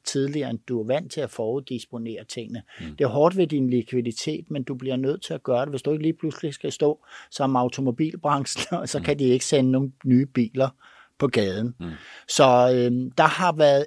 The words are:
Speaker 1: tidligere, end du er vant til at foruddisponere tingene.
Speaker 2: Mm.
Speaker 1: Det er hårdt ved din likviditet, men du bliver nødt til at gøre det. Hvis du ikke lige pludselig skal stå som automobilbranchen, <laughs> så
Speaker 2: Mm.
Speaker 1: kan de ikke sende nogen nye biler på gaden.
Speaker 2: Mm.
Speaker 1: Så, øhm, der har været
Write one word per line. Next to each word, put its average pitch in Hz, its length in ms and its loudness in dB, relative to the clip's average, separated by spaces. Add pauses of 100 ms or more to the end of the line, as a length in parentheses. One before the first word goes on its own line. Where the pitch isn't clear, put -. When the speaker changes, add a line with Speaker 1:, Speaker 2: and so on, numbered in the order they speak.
Speaker 1:
tidligere, 139 440 -4
end 117 180 -8
du 120 140 -4
er 107 60 -8
vant 143 240 -2
til 156 100 -6
at 127 80 -4
foruddisponere 117 920 -8
tingene. 113 380 -12 (180)
Speaker 2:
Mm. - 60 -12 (120)
Speaker 1:
Det 147 60 0
er 135 40 4
hårdt 151 300 2
ved 180 100 2
din 139 220 0
likviditet, 123 840 -4
men 143 120 -6
du 139 120 -8
bliver 131 200 -6
nødt 135 280 -2
til - 100 -10
at 143 100 -10
gøre 123 180 0
det. 143 80 -4
Hvis 139 120 -8
du 143 100 -2
ikke 151 120 -2
lige 160 100 0
pludselig 156 400 -6
skal 147 180 -8
stå 151 280 0 (320)
som 135 240 0
automobilbranchen, 135 1080 -2 (140)
<laughs> 165 100 -8
så 151 120 -4
Speaker 2:
Mm. - 40 -6
Speaker 1:
kan 143 160 0
de 143 40 0
ikke 127 220 4
sende 131 260 4
nogen 131 220 0 (120)
nye 127 200 6
biler 131 440 0 (500)
på 143 80 2
gaden. 110 520 -2
Speaker 2:
Mm. 85 100 -8 (380)
Speaker 1:
Så, - 160 2 (320)
øhm, 123 360 0
der 165 120 4
har 175 280 2
været 147 360 4